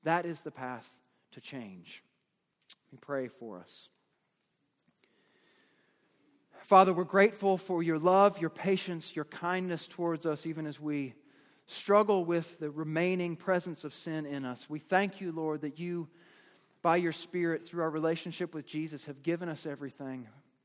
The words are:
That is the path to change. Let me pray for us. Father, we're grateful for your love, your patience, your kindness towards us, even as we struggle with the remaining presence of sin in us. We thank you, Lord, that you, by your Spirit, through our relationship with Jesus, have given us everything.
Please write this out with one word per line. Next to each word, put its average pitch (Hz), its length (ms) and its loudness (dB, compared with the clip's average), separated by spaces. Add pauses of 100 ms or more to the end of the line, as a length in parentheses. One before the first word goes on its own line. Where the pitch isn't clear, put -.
That 170 220 2
is 170 160 -8
the 151 100 -10
path 127 380 -12 (440)
to - 80 -20
change. 95 600 -14 (880)
Let - 60 -20
me 131 80 -20
pray 135 260 -4
for 110 320 -14
us. - 300 -20 (2750)
Father, 190 320 8
we're 175 100 0
grateful 196 540 4
for 180 260 -2
your 165 160 2
love, 190 400 6
your 165 100 0
patience, 180 680 -2
your 151 80 -4
kindness 180 600 -4
towards 165 400 -4
us, 151 200 -2
even 160 200 -6
as 143 140 -10
we 147 340 -4 (540)
struggle 202 560 4
with 170 340 -2
the 151 120 -6
remaining 165 680 0
presence 175 480 -2
of 147 100 -10
sin 156 320 -6
in 139 200 -6
us. 123 240 -10
We 151 100 -6
thank 190 400 0
you, 180 140 -6
Lord, 156 280 -2
that 147 160 -8
you, 175 300 -4 (760)
by 170 140 4
your 175 160 2
Spirit, 170 560 -4
through 170 160 -4
our 160 60 0
relationship 165 680 -2
with 147 100 -10
Jesus, 156 420 -8
have 135 160 -14
given 170 260 -2
us 156 160 -8
everything. 135 600 -10 (400)